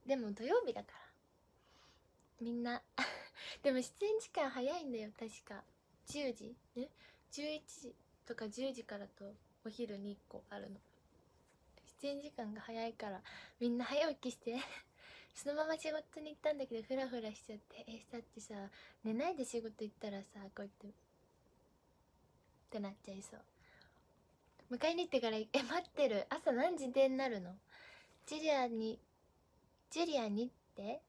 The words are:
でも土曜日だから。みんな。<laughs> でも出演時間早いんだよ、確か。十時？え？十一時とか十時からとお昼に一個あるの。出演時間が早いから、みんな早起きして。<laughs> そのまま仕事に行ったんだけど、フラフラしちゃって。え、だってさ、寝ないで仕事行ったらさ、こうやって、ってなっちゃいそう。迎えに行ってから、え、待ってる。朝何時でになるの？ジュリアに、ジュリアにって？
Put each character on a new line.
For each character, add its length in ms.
で 80
も 160
土 140
曜 200
日 80
だ 100
か 100
ら。 60
み 120
ん 100
な。 180
<laughs> 640
で 100
も 100
出 240
演 140
時 100
間 200
早 300
い 40
ん 80
だ 80
よ、 200
確 240
か。 200
十 260
時？ 220
え？ 140
十 120
一 180
時 120
と 80
か 160
十 220
時 120
か 140
ら 80
と 200
お 40
昼 280
に 160
一 40
個 200
あ 80
る 120
の。 100
出 60
演 140
時 100
間 220
が 80
早 260
い 60
か 160
ら、 120
み 80
ん 100
な 60
早 260
起 60
き 160
し 60
て。 200
<laughs> 400
そ 140
の 60
ま 100
ま 120
仕 140
事 300
に 100
行 60
っ 40
た 120
ん 40
だ 80
け 160
ど、 60
フ 80
ラ 140
フ 100
ラ 120
し 140
ち 80
ゃ 40
っ 20
て。 260
え、 240
だ 100
っ 20
て 180
さ、 160
寝 100
な 160
い 60
で 80
仕 180
事 220
行 80
っ 80
た 100
ら 120
さ、 180
こ 40
う 20
や 60
っ 20
て、 180
っ 40
て 100
な 100
っ 40
ち 80
ゃ 20
い 80
そ 140
う。 60
迎 160
え 80
に 80
行 40
っ 20
て 100
か 100
ら、 80
え、 140
待 340
っ 60
て 160
る。 220
朝 240
何 240
時 140
で 180
に 80
な 100
る 140
の？ 120
ジ 120
ュ 20
リ 120
ア 180
に、 280
ジ 80
ュ 60
リ 120
ア 120
に 160
っ 40
て？ 340